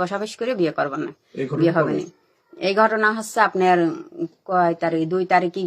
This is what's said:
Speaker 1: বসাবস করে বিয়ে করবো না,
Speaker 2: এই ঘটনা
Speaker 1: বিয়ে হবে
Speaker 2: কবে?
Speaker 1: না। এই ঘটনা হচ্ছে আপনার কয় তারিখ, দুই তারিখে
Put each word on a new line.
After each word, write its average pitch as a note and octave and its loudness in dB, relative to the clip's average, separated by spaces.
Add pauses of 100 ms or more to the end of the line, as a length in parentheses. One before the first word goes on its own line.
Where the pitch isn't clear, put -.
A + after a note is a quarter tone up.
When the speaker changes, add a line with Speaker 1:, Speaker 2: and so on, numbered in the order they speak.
Speaker 1:
বসাবস G3+ -6
করে A#3 -4
বিয়ে D3+ 2
করবো C#3+ -2
না, C#3+ -6 (240)
Speaker 2:
এই C3+ -6
ঘটনা D3 -4
Speaker 1:
বিয়ে E3+ 4
হবে D#3 2
Speaker 2:
কবে? D3+ -2
Speaker 1:
না। - -12
এই G3 0
ঘটনা A3 4
হচ্ছে A3 -8 (100)
আপনার F#3 4 (680)
কয় F3 2
তারিখ, E3 0
দুই F#3 -2
তারিখে F3+ 0